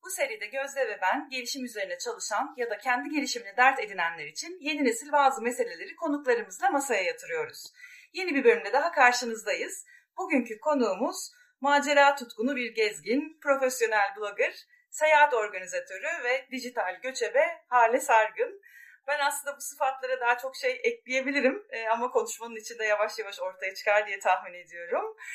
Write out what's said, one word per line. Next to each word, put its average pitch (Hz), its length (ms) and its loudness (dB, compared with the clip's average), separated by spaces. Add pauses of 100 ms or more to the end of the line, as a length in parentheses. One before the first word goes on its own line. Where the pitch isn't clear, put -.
Bu 370 60 -10
seride 226 360 -4
Gözde 269 420 -4
ve 202 140 -6
ben 220 260 0
gelişim 254 360 -6
üzerine 196 340 -8
çalışan 233 580 -4
ya 233 140 -4
da 208 80 -6
kendi 277 300 -2
gelişimini 247 480 -4
dert 254 240 6
edinenler 170 460 -4
için 330 340 -12
yeni 294 240 -2
nesil 269 280 -2
bazı 277 300 4
meseleleri 233 540 -4
konuklarımızla 285 760 0
masaya 254 320 0
yatırıyoruz. 165 720 -6 (400)
Yeni 359 220 -4
bir 269 100 0
bölümde - 280 6
daha 302 200 2
karşınızdayız. 240 920 2 (340)
Bugünkü 247 420 -2
konuğumuz 262 720 0 (280)
macera 285 540 6
tutkunu 254 420 -4
bir 233 180 -4
gezgin, 214 680 -2
profesyonel 233 760 2
blogger, 214 380 -2 (360)
seyahat 294 440 6
organizatörü 190 920 -6
ve 262 260 0
dijital 233 520 -6
göçebe 254 420 0 (240)
Hale 240 320 4
Sargın. 226 600 2 (480)
Ben 294 100 0
aslında 285 380 -2
bu - 40 -18
sıfatlara 262 600 -4
daha 240 180 2
çok 262 180 -8
şey 254 280 -2
ekleyebilirim, 262 840 0
e, 226 180 -6
ama 233 220 0
konuşmanın 233 460 -2
içinde 220 280 -10
yavaş 208 340 0
yavaş 196 220 -10
ortaya 190 340 -6
çıkar 208 320 2
diye 196 120 -8
tahmin 185 360 0
ediyorum. 180 640 -8 (180)